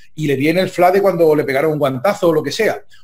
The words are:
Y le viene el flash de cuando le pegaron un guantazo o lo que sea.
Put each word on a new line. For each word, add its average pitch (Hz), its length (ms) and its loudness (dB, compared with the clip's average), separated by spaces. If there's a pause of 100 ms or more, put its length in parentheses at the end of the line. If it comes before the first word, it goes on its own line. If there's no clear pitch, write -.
(140)
Y 151 140 -6
le 139 80 0
viene 160 240 0
el 185 100 -2
flash 180 240 2
de 196 80 2
cuando 170 320 2
le 147 100 0
pegaron 139 280 -2
un 151 60 -4
guantazo 170 500 -2
o 165 40 4
lo 156 100 -2
que 139 100 -8
sea. 135 280 -2 (240)